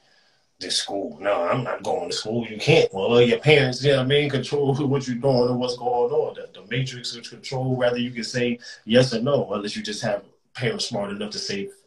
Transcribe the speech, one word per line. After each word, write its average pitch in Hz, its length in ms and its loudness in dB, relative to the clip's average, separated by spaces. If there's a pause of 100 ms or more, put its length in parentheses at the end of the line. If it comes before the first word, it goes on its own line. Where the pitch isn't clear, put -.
(580)
this - 180 -4
school. 92 460 -6
No, 95 220 0
I'm 127 200 0
not - 180 -6
going - 280 -4
to - 40 -4
school. 113 320 -4
You 110 120 -10
can't. 127 340 4
Well, 113 300 4
your 113 160 4
parents, 127 440 4
you 143 100 4
know 131 60 4
what 127 60 0
I 127 40 -2
mean, 147 200 2
control 135 460 0
<laughs> 139 140 0
what 135 200 0
you're 120 80 -2
doing 123 320 2
and 123 100 0
what's 123 200 -4
going 123 340 0
on. 147 220 0
The, - 260 -16
the 92 80 -20
matrix 123 460 -4
is 117 140 -14
control, 127 480 -4
whether 120 220 2
you 123 120 -2
can 117 140 -8
say 120 340 -2 (260)
yes 123 300 4
or 113 80 -2
no, 123 320 0
unless 104 200 -6
you 107 80 -8
just 107 200 -8
have 107 200 -2 (320)
parents 110 300 -2
smart 101 280 0
enough 104 180 -8
to - 80 -8
say, 98 320 -6 (160)